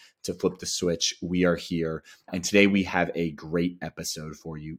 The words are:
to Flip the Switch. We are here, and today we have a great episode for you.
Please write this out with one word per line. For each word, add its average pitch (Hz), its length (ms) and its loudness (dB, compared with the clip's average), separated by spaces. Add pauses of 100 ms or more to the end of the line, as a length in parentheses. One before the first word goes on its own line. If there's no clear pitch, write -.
(240)
to 92 100 -6
Flip 87 240 -2
the - 80 -14
Switch. - 560 -2
We 90 240 2
are 87 100 4
here, 82 480 -4 (300)
and 87 100 -4
today 101 220 8
we 98 160 6
have 87 320 0
a 85 200 0
great 87 500 -2
episode 78 520 -10
for 78 220 -12
you. 78 220 -10